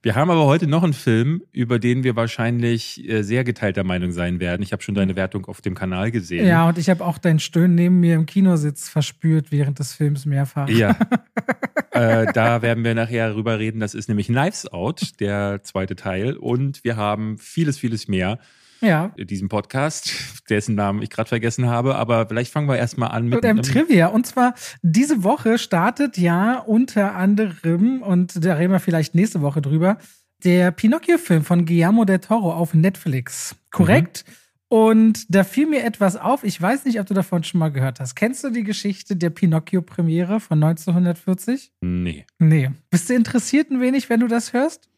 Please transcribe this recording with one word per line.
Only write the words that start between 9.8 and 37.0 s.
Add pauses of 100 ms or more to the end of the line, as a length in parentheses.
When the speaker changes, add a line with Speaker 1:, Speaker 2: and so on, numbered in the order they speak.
Speaker 2:
Films
mehrfach.
Speaker 1:
Ja.
Speaker 2:
<laughs> (840)
Speaker 1:
Äh,
da
werden
wir
nachher
drüber
reden.
Das
ist
nämlich
Knives
Out,
der
zweite
Teil.
Und
wir
haben
vieles,
vieles
mehr (440)
Speaker 2:
Ja.
Speaker 1:
in
diesem
Podcast, (380)
dessen
Namen
ich
grad
vergessen
habe.
Aber
vielleicht
fangen
wir
erst
mal
an
mit
Speaker 2:
Mit
einem
Speaker 1:
einem
Speaker 2:
Trivia.
Und
zwar, (300)
diese
Woche
startet
ja
unter
anderem,
und
da
reden
wir
vielleicht
nächste
Woche
drüber, (460)
der
Pinocchio-Film
von
Guillermo
del
Toro
auf
Netflix. (160)
Korrekt?
Speaker 1:
Mhm. (360)
Speaker 2:
Und
da
fiel
mir
etwas
auf.
Ich
weiß
nicht,
ob